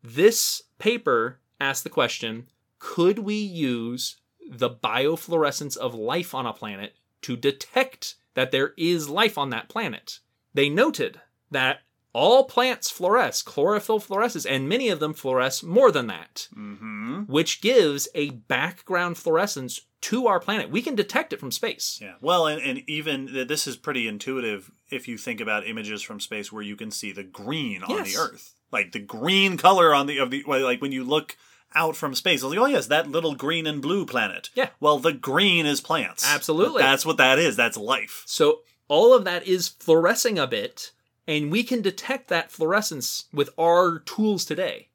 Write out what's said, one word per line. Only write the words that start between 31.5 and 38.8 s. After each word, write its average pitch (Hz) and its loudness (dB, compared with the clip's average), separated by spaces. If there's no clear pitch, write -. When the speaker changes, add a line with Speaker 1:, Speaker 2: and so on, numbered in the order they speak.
Speaker 2:
out 156 2
from 139 -6
space, 170 0
it's 127 -4
like, 147 -2
"Oh, 240 4
yes, 214 0
that 151 2
little 160 -2
green 156 -4
and 151 -4
blue 170 -2
planet." 104 -4
Speaker 1:
Yeah. 254 0
Speaker 2:
Well, 147 4
the 160 2
green 160 2
is 143 0
plants. 131 -4
Speaker 1:
Absolutely. 160 0
Speaker 2:
That's 135 4
what 156 -2
that 135 6
is. 151 2
That's 117 0
life. 113 -4
Speaker 1:
So 156 2